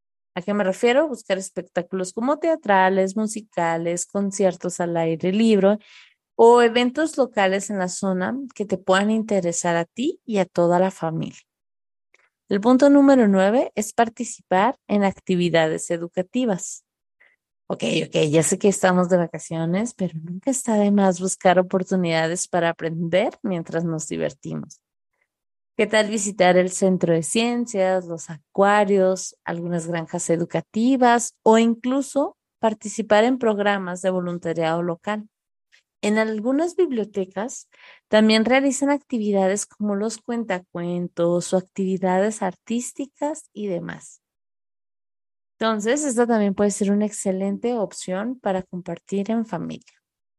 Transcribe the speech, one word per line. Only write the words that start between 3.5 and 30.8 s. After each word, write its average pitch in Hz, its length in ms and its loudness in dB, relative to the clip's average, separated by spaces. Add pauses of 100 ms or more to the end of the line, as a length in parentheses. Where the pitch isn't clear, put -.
conciertos 190 720 -2
al 170 160 -4
aire 165 340 0
libre 208 480 4 (560)
o 233 280 8
eventos 247 560 0
locales 202 500 0
en 208 100 -6
la 180 100 -2
zona 190 460 -4 (200)
que 208 100 -8
te 196 140 -4
puedan 196 320 2
interesar 180 680 -2
a 170 80 0
ti 277 400 -6
y 214 140 -2
a 180 80 0
toda 175 320 2
la 185 120 2
familia. 160 500 -8 (1080)
El 202 120 -2
punto 254 280 4
número 277 400 6
nueve 202 460 2
es - 180 -6
participar 226 840 -2 (100)
en 202 160 0
actividades 170 840 0
educativas. 185 920 -4 (840)
Ok, - 180 -6 (220)
ok, - 100 -8 (140)
ya 160 120 4
sé 185 160 -2
que 208 100 2
estamos 180 400 2
de 180 100 4
vacaciones, 170 760 -4
pero 170 280 -6
nunca 175 280 -6
está 240 240 -2
de 208 160 4
más 190 300 2
buscar 185 380 2
oportunidades 180 880 0
para 170 220 0
aprender 170 720 -2
mientras 170 420 -4
nos 160 240 -6
divertimos. - 720 -8 (920)
¿Qué 214 120 0
tal 214 240 0
visitar 196 480 2
el 180 120 2
centro 185 440 0
de 165 80 0
ciencias, 214 840 -2
los 170 240 -12
acuarios, 196 1120 2
algunas 170 440 -6
granjas 170 420 -6
educativas 233 1120 0